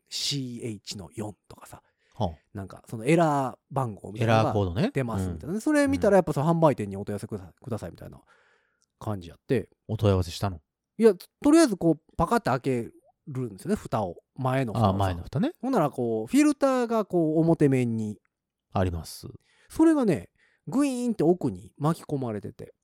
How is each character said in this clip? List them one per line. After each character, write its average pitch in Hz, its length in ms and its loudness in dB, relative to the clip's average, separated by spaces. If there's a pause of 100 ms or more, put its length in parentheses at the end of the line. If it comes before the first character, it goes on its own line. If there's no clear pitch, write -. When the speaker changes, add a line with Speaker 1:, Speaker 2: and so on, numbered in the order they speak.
Speaker 1:
シ 127 520 -6
ー - 40 -10
エ 117 60 -6
イ 101 100 -12
チ - 180 -14
の 90 160 -16
四 104 220 -10 (100)
と - 80 -20
か - 120 -20
さ、 - 160 -20 (320)
Speaker 2:
は 90 180 -4
あ。 78 60 -20 (140)
Speaker 1:
な 101 120 -12
ん 92 40 -16
か、 - 200 -20
そ 120 80 -10
の 110 80 -12
エ 151 100 4
ラ 143 380 2
ー - 40 -18 (140)
番 127 240 -4
号 - 160 -14
み 107 80 -12
た 117 60 0
い - 20 2
な 113 120 4
の - 0 -
が - 40 6
Speaker 2:
エ - 40 2
ラ - 40 0
ー - 40 -2
コ 101 80 2
ー - 20 2
ド 87 100 -2
ね。 170 180 0
Speaker 1:
出 135 120 -2
ま 110 160 -4
す 92 100 -2
み 82 80 -8
た - 80 -12
い - 20 -8
な。 170 60 -6
Speaker 2:
う 220 40 -6
ん。 - 20 -6
Speaker 1:
そ 311 120 -2
れ 285 140 4
見 277 140 -2
た 208 100 4
ら 196 60 6
や 185 60 8
っ - 20 -10
ぱ 156 80 -4
そ 143 100 0
の、 147 100 0
「販 165 60 2
売 156 160 4
店 104 140 -6
に 98 80 -8
お 101 80 -8
問 104 80 -6
い - 20 -4
合 - 0 -
わ 101 60 -6
せ 113 80 -10
く 107 100 -8
だ 90 60 -14
さ 90 60 -20
い」、 - 20 -20 (100)
く - 80 -16
だ 107 80 -6
さ 92 80 -12
い 87 60 -12
み - 40 -20
た - 100 -18
い - 40 -16
な 139 100 -20 (800)
感 104 220 -6
じ 85 80 -16
や 80 60 -18
っ - 120 -20
て。 113 220 -2 (180)
Speaker 2:
お 110 120 -6
問 107 100 2
い 98 60 6
合 - 20 4
わ 90 60 2
せ 85 80 -4
し - 80 -12
た 101 100 -4
の？ 85 140 -10 (340)
Speaker 1:
い 208 60 0
や、 226 100 8 (300)
と 294 80 4
り 320 80 8
あ 330 60 8
え - 20 6
ず 208 100 -2
こ 165 240 2
う、 - 160 -18
パ 254 100 2
カ 240 100 0
っ 226 60 0
て - 60 -4
開 127 140 0
け 123 280 -2 (380)
る 131 140 -8
ん 120 80 -8
で 92 80 -16
す - 80 -20
よ 165 40 -4
ね、 214 60 2
蓋 - 260 -4
を。 87 140 -6 (180)
前 131 300 -2
の 110 80 -4
蓋 98 80 -2
を - 40 6
さ。 101 40 6
Speaker 2:
あ、 95 60 4
前 95 200 0
の 87 100 -8
蓋 - 160 -4
ね。 277 200 0
Speaker 1:
ほ 240 80 -6
ん 269 40 -2
な 247 60 2
ら 151 120 2
こ 113 340 -2
う、 - 20 -10
フ 240 120 -2
ィ 294 40 6
ル 294 120 4
タ 262 300 0
ー - 20 -2
が 220 180 -2
こ 160 300 0
う、 165 60 4
表 160 280 4
面 123 300 0
に。 107 200 -6 (540)
Speaker 2:
あ 101 100 2
り 92 80 2
ま 85 140 -6
す。 - 240 -16 (400)
Speaker 1:
そ - 160 2
れ 320 100 6
が 269 120 2
ね、 135 240 0 (360)
グ 254 200 0
イ - 20 -2
ー 247 220 -2
ン - 20 -2
っ - 20 -4
て - 80 -2
奥 160 280 2
に 92 260 -14
巻 160 240 -2
き - 40 -20
込 147 140 -6
ま 123 140 -6
れ 104 80 -6
て 107 140 -12
て。 - 180 -18 (120)